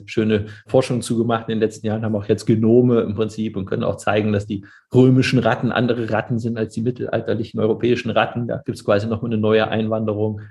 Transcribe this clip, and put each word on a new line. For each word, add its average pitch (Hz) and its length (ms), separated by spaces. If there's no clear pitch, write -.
schöne 110 400
Forschung 127 380
zu 117 120
gemacht 113 320
in 113 60
den 110 60
letzten 107 260
Jahren, 110 180
haben 110 120
auch 98 100
jetzt - 220
Genome 117 540
im 101 120
Prinzip 110 420
und 95 100
können 110 180
auch 98 140
zeigen, 107 360
dass 101 140
die 104 180
römischen 127 460
Ratten 113 340
andere 117 400
Ratten 113 280
sind 117 180
als 107 160
die 113 80
mittelalterlichen 113 800
europäischen 113 500
Ratten. 113 380
Da 113 180
gibt's - 180
quasi 104 220
nochmal 113 260
eine 110 80
neue 107 280
Einwanderung 107 840